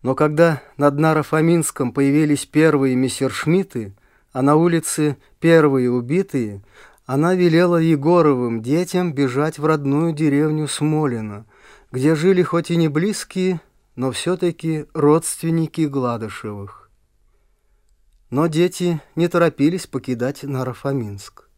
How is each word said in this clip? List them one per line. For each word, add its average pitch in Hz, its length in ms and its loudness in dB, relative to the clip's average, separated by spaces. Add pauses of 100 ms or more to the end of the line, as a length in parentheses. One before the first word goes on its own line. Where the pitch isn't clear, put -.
Но 131 140 -2
когда 151 480 2 (140)
над 143 180 2
Наро-Фоминском 156 960 0
появились 143 540 2
первые 147 480 2
мессершмитты, 131 1000 -2 (380)
а 131 80 -4
на 143 140 4
улице 160 640 0 (220)
первые 147 520 4
убитые, 123 720 -4 (420)
она 156 300 0
велела 175 420 4
Егоровым 147 840 2
детям 170 500 -2
бежать 139 460 -2
в 147 80 -4
родную 151 440 0
деревню 151 560 0
Смолино, 120 760 -4 (460)
где 139 240 2
жили 180 260 2
хоть 170 300 -2
и 170 40 0
не 165 120 2
близкие, 185 760 -2 (340)
но 131 160 -4
все-таки 165 840 -4
родственники 160 880 0
Гладышевых. 113 1080 -6 (1400)
Но 147 160 0
дети 170 520 0 (160)
не 170 120 0
торопились 170 580 0
покидать 127 580 -6
Наро-Фоминск. 127 1000 -8 (140)